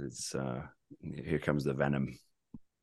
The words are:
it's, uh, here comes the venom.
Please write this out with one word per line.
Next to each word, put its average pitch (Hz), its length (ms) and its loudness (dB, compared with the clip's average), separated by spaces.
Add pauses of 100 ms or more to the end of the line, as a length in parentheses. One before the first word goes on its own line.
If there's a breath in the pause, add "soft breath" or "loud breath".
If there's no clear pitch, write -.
it's, 65 340 -6
uh, 64 280 0 (380)
here 73 400 0
comes 73 240 2
the 69 100 2
venom. 69 420 2 (680)